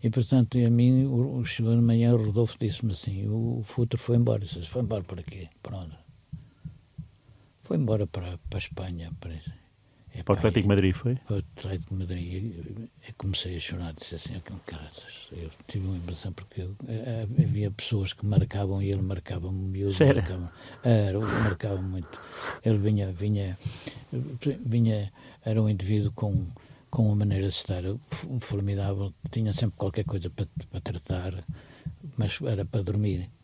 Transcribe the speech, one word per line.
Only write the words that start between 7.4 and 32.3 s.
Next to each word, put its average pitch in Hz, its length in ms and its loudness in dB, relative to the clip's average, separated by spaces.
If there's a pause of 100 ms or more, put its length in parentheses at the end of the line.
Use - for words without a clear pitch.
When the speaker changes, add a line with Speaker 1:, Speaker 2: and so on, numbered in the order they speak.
Speaker 1:
Foi 180 160 -2
embora 110 280 2
para, 90 320 -6 (120)
para 101 80 -4
a - 20 -2
Espanha, 87 520 -8 (100)
para, 82 120 -10 (800)
é - 100 -12
Speaker 2:
Para 101 100 4
o - 20 8
Speaker 1:
pá, 95 40 -4
Speaker 2:
Atlético 104 280 4
Speaker 1:
é - 20 4
Speaker 2:
Madrid, 95 240 6
foi? 120 220 0
Speaker 1:
Para 107 220 -4
o - 20 0
Atlético 95 560 -8
Madrid. 92 600 -6
Eu, 85 180 -12 (320)
eu 113 100 -14
comecei 92 380 -4
a 82 40 -6
chorar, 85 340 -6
disse - 220 -10
assim, - 220 -8
"Oh, 87 40 -10
que - 100 -14 (140)
caraças." - 680 -14
Eu 82 180 -10 (180)
tive 95 200 -4
uma 95 80 -2
impressão, 87 380 -8
porque - 280 -12
eu, 95 140 -8 (120)
eh, 113 380 -4 (140)
havia 101 320 4
pessoas 101 400 -2
que - 140 -8
marcavam 101 560 2
e 98 100 0
ele 98 100 0
marcava-me, 92 760 -4
e 98 60 -2
eu 98 80 2
Speaker 2:
Sério? 135 300 8
Speaker 1:
marcava, 90 300 -4 (320)
era, 107 340 6
eu 107 40 0
marcava 104 600 0
muito. 92 380 -6 (460)
Ele 110 120 6
vinha, 101 360 2
vinha, 98 440 -2 (1080)
vinha, 113 460 2 (340)
era 110 160 2
um 107 80 4
indivíduo 104 440 2
com, 95 320 0 (440)
com 113 180 4
uma 104 80 4
maneira 101 320 2
de 90 60 -2
estar 90 320 -4
f-, - 420 -6 (140)
formidável, 98 720 -2 (180)
tinha 110 220 0
sempre - 240 0
qualquer 101 260 -2
coisa 92 260 -4
para, - 180 -4 (220)
para 92 120 -6
tratar, 90 640 -6 (720)
mas 107 240 -2